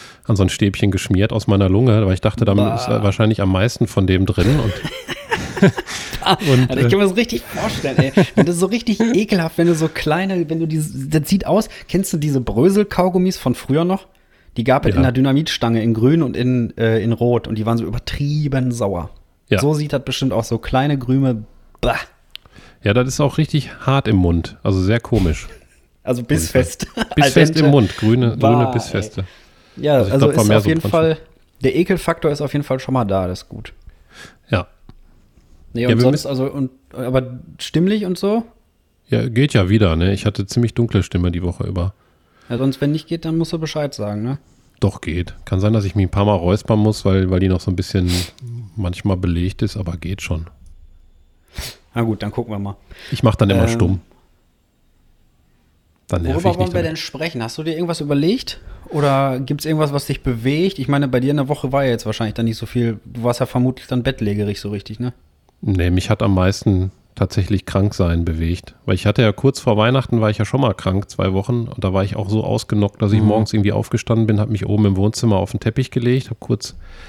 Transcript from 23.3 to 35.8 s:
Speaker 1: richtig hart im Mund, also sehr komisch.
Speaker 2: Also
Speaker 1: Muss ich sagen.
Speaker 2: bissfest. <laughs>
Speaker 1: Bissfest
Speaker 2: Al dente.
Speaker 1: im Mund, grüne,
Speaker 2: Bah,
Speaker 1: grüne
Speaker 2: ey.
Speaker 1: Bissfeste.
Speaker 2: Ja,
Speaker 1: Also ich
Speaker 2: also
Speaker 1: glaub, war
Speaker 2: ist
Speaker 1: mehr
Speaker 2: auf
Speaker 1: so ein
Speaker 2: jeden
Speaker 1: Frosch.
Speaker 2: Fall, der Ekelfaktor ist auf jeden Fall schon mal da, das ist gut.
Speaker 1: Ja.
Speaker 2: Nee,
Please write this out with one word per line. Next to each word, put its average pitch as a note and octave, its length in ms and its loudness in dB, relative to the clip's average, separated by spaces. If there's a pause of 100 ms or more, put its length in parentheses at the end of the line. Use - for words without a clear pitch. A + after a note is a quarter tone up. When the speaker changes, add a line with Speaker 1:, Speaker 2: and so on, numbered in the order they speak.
Speaker 1:
richtig D3+ 340 0 (140)
hart C3+ 220 2
im A2 80 4
Mund, E2+ 480 2
also F#2+ 180 2
sehr G#2 180 2
komisch. F#2+ 480 0 (560)
Speaker 2:
Also B2 200 -2
Speaker 1:
Muss - 80 -4
ich E2+ 180 0
sagen. C3 160 2
Speaker 2:
bissfest. - 300 -10
<laughs> - 200 -4
Speaker 1:
Bissfest C#3+ 220 4
Speaker 2:
Al E3 80 8
dente. D#3+ 200 0
Speaker 1:
im C#3 60 6
Mund, B2+ 260 4
grüne, A2+ 400 2
Speaker 2:
Bah, A#2+ 160 4
Speaker 1:
grüne A#2+ 140 4
Speaker 2:
ey. - 60 -4
Speaker 1:
Bissfeste. G#2 520 -4 (520)
Speaker 2:
Ja, D3 180 0
Speaker 1:
Also A2+ 120 4
ich G#2 60 -2
Speaker 2:
also C3+ 140 4
Speaker 1:
glaub, - 100 2
war A2 60 4
Speaker 2:
ist G#2 60 4
Speaker 1:
mehr G#2+ 80 6
Speaker 2:
auf G#2 60 4
Speaker 1:
so G#2 40 0
ein - 20 2
Speaker 2:
jeden D#3+ 120 0
Speaker 1:
Frosch. - 100 -2
Speaker 2:
Fall, D#3+ 260 2 (460)
der B2+ 120 2
Ekelfaktor E3 560 0
ist D3 100 -4
auf C#3+ 120 -4
jeden D3 120 0
Fall C3 140 -2
schon C3 140 -4
mal B2 120 2
da, F#2+ 220 0
das - 160 -8
ist - 60 -20
gut. - 240 -14 (760)
Speaker 1:
Ja. - 180 0 (1040)
Speaker 2:
Nee, A#2 100 -2